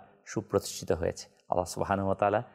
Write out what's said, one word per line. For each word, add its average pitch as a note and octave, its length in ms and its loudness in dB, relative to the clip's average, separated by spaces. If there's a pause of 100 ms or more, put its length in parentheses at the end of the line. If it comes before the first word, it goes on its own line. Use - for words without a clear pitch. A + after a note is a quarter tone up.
(260)
সুপ্রতিষ্ঠিত - 680 -2
হয়েছে। F2 340 -2 (220)
আল্লাহ F2+ 200 0
সুবহানাহু G2 420 0
ওয়া F#2+ 100 0
তাআলা G#2 220 4 (140)